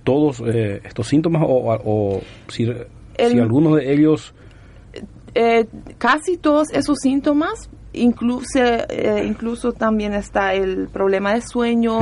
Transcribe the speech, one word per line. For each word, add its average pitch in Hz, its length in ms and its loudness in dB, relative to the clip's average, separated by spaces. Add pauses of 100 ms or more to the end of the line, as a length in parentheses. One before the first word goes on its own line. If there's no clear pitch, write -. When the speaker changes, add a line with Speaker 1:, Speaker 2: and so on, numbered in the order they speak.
Speaker 1:
todos, 135 420 0
eh, 110 380 -2
estos - 240 -8
síntomas 160 380 2
o, 117 400 2
o 101 360 0 (280)
si, - 140 -4 (520)
Speaker 2:
El 240 160 2
Speaker 1:
si 240 80 4
alguno 151 360 4
de 135 180 2
ellos? 151 400 2 (1040)
Speaker 2:
Eh, 226 320 2 (320)
casi 302 380 0
todos 302 360 0
esos 285 260 0
síntomas, 294 720 -2 (240)
incluso, 240 640 0
eh, 226 680 0
incluso 233 460 -4
también 214 400 -2
está 202 400 -2
el 190 340 -2
problema 196 480 0
de 240 60 -2
sueño, 233 600 0